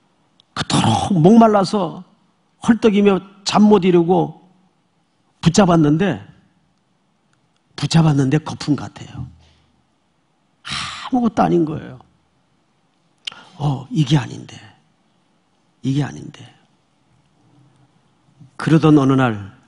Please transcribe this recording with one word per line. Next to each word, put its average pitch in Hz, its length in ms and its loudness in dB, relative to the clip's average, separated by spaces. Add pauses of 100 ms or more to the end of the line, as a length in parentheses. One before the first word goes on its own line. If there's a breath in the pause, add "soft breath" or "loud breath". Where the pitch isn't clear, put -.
(540)
그토록 - 680 -2
목말라서 196 840 2 (600)
헐떡이며 202 540 2 (240)
잠 - 180 0
못 208 220 4
이루고 170 640 0 (880)
붙잡았는데, 165 880 2 (1500)
붙잡았는데 147 600 0
거품 - 380 -6
같아요. - 500 -14 (1800 loud breath)
아무것도 240 320 0
아닌 170 220 2
거예요. 135 340 -10 (1600 loud breath)
어, 143 340 -6
이게 156 280 0
아닌데. 120 420 -12 (1200)
이게 135 200 -4
아닌데. - 520 -14 (2000)
그러던 151 420 4
어느 135 140 2
날 113 440 -2 (120)